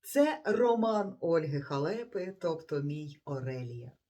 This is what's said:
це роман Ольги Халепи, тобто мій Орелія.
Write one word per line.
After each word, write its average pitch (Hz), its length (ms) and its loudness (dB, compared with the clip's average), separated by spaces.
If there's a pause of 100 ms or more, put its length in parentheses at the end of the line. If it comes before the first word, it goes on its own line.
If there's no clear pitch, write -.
це 294 440 2
роман 220 720 2
Ольги 156 420 2
Халепи, 190 800 -4
тобто 156 400 -2
мій 147 440 -6
Орелія. 127 680 -6 (180)